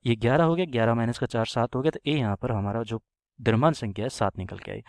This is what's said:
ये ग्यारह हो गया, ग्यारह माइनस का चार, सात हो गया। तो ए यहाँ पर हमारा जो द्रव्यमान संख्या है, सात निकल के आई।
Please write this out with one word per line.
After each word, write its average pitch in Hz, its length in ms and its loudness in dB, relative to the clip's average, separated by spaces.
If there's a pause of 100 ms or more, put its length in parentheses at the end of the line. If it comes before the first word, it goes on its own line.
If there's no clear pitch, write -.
ये 120 100 2
ग्यारह 123 280 4
हो 165 120 4
गया, 180 120 0
ग्यारह 117 260 2
माइनस 117 260 0
का 131 60 -2
चार, 113 200 -2
सात 120 300 -2
हो 123 60 -2
गया। - 100 2
तो - 140 -12
ए 147 80 0
यहाँ 117 220 0
पर 123 160 -4
हमारा 104 320 -2
जो 110 160 -6 (400)
द्रव्यमान 120 340 4
संख्या 107 320 -6
है, 131 40 -4
सात - 280 -2
निकल 95 200 -8
के 95 140 -12
आई। 104 180 -10